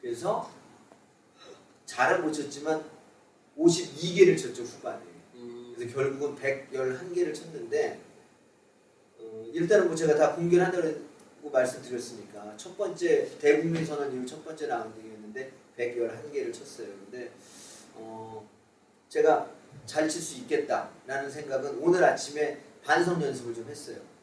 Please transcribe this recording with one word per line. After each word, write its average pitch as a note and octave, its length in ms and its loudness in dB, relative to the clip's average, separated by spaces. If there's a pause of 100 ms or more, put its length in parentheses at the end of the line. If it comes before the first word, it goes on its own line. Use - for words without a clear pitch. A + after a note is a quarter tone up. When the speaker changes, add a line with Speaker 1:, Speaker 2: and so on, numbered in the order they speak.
Speaker 1:
그래서 F3+ 500 -4 (1400)
잘은 - 380 2
못 D3+ 80 0
쳤지만 D3 500 -4 (760)
오십이 E3+ 580 2
개를 F3+ 220 10
쳤죠, - 260 -6
후반에. - 400 -10 (320)
Speaker 2:
음. A#2+ 420 -14
Speaker 1:
그래서 A#2+ 180 -8
결국은 C#3 400 -2
백열한 C3 760 -4
개를 F3 200 0
쳤는데, D3 680 -4 (1200)
어, A2 320 -12
일단은 F3 340 6
뭐 D#3+ 80 2
제가 D#3+ 220 4
다 D3 180 6
공개를 E3+ 300 4
한다고 D#3+ 880 -4
말씀드렸으니까 A#2 1040 -2
첫 F3 200 -14
번째 E3+ 640 2
대국민 D#3+ 460 4
선언 C#3+ 280 -4
이후 B2+ 140 -6
첫 D#3 180 -12
번째 D#3 220 -10
라운딩이었는데 A2 840 -8 (240)
백열한 A#2+ 560 -4
개를 B2 200 -4
쳤어요. - 360 -14 (220)
근데, B2 200 -12 (640)
어, A2+ 540 -14 (600)
제가 D3+ 400 4 (380)
잘 D#3 220 0
칠 E3+ 140 -4
수 C3 160 -10
있겠다라는 - 920 -4
생각은 C#3+ 500 -4
오늘 F3 240 6
아침에 D3 540 2 (240)
반성 E3+ 400 4
연습을 B2 320 -4
좀 A2+ 140 -10
했어요. A#2+ 300 -12 (240)